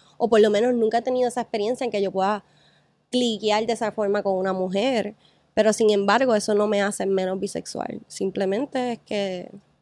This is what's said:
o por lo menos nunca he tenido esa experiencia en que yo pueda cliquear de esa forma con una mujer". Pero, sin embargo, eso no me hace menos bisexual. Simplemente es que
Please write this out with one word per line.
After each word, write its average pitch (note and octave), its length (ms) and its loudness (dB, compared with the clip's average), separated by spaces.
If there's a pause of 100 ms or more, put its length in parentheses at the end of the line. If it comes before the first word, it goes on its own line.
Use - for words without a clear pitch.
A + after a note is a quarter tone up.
(180)
o A3 120 0
por G#3+ 120 6
lo G#3+ 80 6
menos A3 240 2
nunca A3+ 240 2
he A#3 40 0
tenido B3+ 280 0
esa A#3+ 120 -4
experiencia A#3 440 -4
en A#3 60 -4
que G#3 100 0
yo F#3+ 100 0
pueda F#3+ 320 0 (680)
cliquear A3 560 0
de A#3 80 0
esa A3 200 -2
forma G3+ 300 0
con G3 120 0
una F#3+ 180 0
mujer". G3 640 -2 (380)
Pero, G#3+ 180 4
sin G#3+ 200 2
embargo, G#3+ 440 2
eso G#3 200 0
no G#3 120 2
me G#3 140 0
hace G3 240 -2
menos F#3+ 340 -2
bisexual. - 680 -8
Simplemente G3 840 -4
es A#3 80 -8
que F#3+ 500 -6 (320)